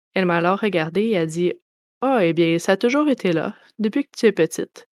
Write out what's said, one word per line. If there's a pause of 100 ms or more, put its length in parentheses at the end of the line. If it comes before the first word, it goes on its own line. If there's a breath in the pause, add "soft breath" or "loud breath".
(140)
Elle
m'a
alors
regardée
et
a
dit : « (480)
Ah,
eh
bien,
ça
a
toujours
été
là, (240 soft breath)
depuis
que
tu
es
petite.